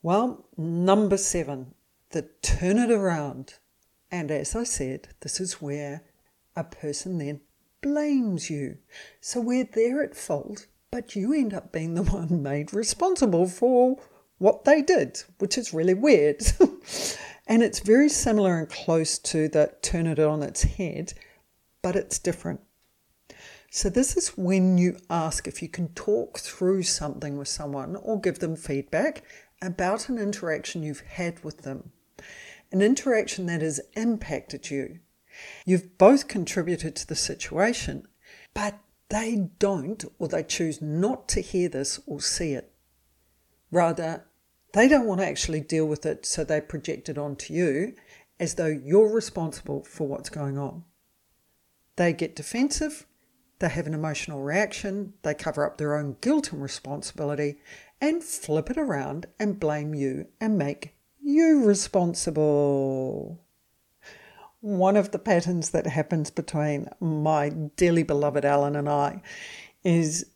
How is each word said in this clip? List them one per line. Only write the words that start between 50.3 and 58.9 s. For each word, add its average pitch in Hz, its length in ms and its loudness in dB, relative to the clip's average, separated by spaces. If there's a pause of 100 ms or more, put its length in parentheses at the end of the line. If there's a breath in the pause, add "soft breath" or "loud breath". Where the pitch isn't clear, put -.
on. 143 260 -10 (1120)
They 175 160 2
get 165 240 -6
defensive, 285 720 -4 (520)
they 170 120 0
have 156 160 -6
an 156 80 -4
emotional 151 480 -6
reaction, 196 800 -4
they 151 100 -4
cover 147 320 -4
up - 140 -6
their 147 180 -2
own 143 240 -6
guilt 285 320 0
and 147 100 -8
responsibility, 143 920 -6 (460 loud breath)
and 320 200 0
flip - 460 -4
it 254 80 -4
around 165 480 -4 (160)